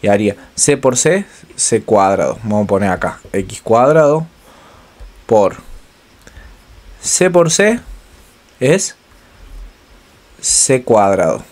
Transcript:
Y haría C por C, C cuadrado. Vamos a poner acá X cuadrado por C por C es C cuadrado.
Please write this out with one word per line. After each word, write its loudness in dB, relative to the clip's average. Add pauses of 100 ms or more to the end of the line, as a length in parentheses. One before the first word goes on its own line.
Y -2
haría 2 (200)
C 0
por 0
C, 0 (300)
C -2
cuadrado. 0
Vamos -2
a -12
poner 0
acá -6 (140)
X -8
cuadrado 2 (1000)
por 2 (1400)
C 0
por 4
C 0 (800)
es 0 (1400)
C -2
cuadrado. 0